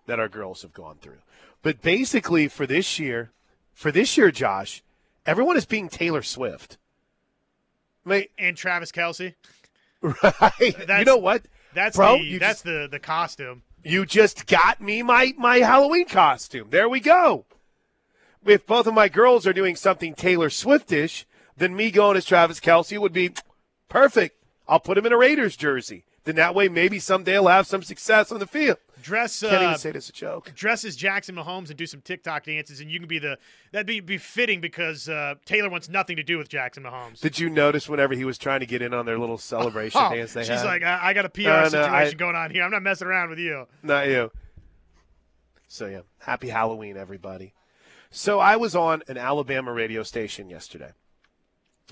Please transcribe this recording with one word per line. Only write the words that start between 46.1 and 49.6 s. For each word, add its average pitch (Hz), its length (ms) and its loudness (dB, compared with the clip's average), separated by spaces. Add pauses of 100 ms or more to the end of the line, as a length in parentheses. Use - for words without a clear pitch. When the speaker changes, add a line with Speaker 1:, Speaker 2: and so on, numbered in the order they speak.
Speaker 1:
happy 127 280 -8
Halloween, 110 480 -6
everybody. 95 560 -16 (560)
So 202 300 -2
I 196 160 6
was 226 200 -4
on 160 320 0
an 127 120 -12
Alabama 131 520 -4